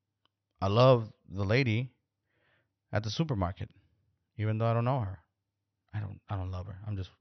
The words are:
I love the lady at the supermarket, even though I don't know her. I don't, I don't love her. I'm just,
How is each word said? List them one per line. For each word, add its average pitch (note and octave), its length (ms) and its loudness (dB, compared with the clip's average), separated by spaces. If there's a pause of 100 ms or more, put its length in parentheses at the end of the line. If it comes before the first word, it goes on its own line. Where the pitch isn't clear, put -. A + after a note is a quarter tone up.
(600)
I F#2+ 80 0
love A#2 440 6 (160)
the G2 160 -4
lady A#2+ 460 2 (1000)
at G#2 100 0
the A2 80 -6
supermarket, G2+ 600 -2 (680)
even A2 220 -2
though A2+ 80 0
I A#2 80 2
don't A#2 100 0
know B2+ 160 0
her. G2 180 -6 (760)
I G#2+ 60 -6
don't, F#2+ 280 -10
I G#2 80 -6
don't F#2 140 -6
love F#2 160 -8
her. G2+ 200 -14
I'm G#2+ 100 -4
just, F#2+ 140 -8 (100)